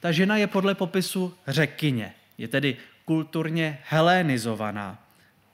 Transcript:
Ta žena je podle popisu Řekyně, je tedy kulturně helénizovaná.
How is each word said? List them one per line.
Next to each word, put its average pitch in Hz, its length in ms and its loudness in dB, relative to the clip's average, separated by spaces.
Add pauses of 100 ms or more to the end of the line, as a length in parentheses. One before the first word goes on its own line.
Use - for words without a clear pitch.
Ta 170 120 0
žena 190 240 4
je 208 100 4
podle 196 280 0
popisu 185 600 -2 (120)
Řekyně, 139 680 -2 (240)
je 117 100 -8
tedy 139 280 0 (280)
kulturně 160 760 -2 (100)
helénizovaná. 117 1160 0 (500)